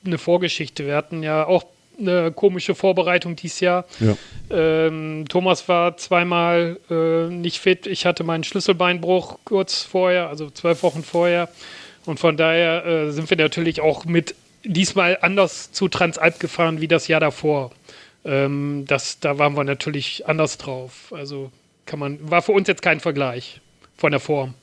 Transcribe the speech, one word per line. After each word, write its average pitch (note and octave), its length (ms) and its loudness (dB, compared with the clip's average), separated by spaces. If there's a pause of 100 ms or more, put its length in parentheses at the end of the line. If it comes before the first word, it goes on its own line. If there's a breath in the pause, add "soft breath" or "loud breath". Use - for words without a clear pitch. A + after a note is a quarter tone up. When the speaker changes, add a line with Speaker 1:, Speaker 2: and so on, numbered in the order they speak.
Speaker 1:
eine F3 120 -2
Vorgeschichte. E3+ 680 -2
Wir C#3+ 100 -2
hatten D#3 280 -4
ja D#3 220 0
auch F3 200 2 (340)
eine F3+ 320 0
komische F#3 440 0
Vorbereitung F3 600 2
dieses - 240 -10
Jahr. F3+ 260 2 (140 loud breath)
Speaker 2:
Ja. G#2+ 160 4 (340 loud breath)
Speaker 1:
Ähm, D#3+ 800 0
Thomas F3+ 400 2
war F3 300 2
zweimal, E3+ 800 2 (100)
äh, E3 440 0
nicht F3 260 -6
fit. F#3 280 2
Ich F#3+ 180 -4
hatte F3 180 0
meinen E3 200 -2
Schlüsselbeinbruch F3+ 1000 0
kurz F#3+ 400 -2
vorher, F3+ 460 0
also D3+ 200 -10
zwölf E3+ 340 -2
Wochen E3 200 0
vorher. F3 460 0 (560 loud breath)
Und D#3 140 -6
von D#3 180 2
daher, E3 480 2
äh, D#3 260 0
sind D#3 180 -6
wir F#3 80 4
natürlich D#3+ 440 0
auch D3+ 240 2
mit E3 280 0 (300)
diesmal F#3 580 2
anders F#3 500 2
zu - 160 -2
Transalp E3+ 520 0
gefahren E3 420 -2
wie E3 60 -4
das D#3+ 200 2
Jahr D#3+ 120 2
davor. D3 520 0 (540 loud breath)
Ähm, C#3+ 600 -2
das, - 320 -2
da C#3+ 180 -2
waren D3 180 2
wir D3 80 0
natürlich C#3 640 -6
anders D#3 300 0
drauf. B2+ 580 -14
Also C#3 360 -12 (340)
kann D3+ 140 -10
man, C#3+ 180 -6 (120)
war E3+ 120 4
für A3 120 0
uns G3 140 4
jetzt F#3+ 140 0
kein D#3 180 2
Vergleich C#3 640 -4 (360)
von D#3 140 2
der C#3+ 80 2
Form C3+ 440 -2